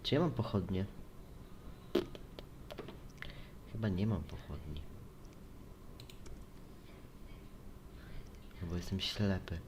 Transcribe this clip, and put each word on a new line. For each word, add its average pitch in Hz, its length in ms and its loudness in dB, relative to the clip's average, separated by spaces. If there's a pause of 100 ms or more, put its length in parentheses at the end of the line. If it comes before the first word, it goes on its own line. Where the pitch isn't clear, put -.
Czy - 120 6
ja 151 60 10
mam 165 100 8
pochodnie? 95 540 6 (2750)
Chyba 110 180 4
nie 95 180 6
mam 95 160 6
pochodni. 76 580 -4 (3750)
No 87 60 -2
bo 85 80 2
jestem 92 240 2
ślepy. 92 680 6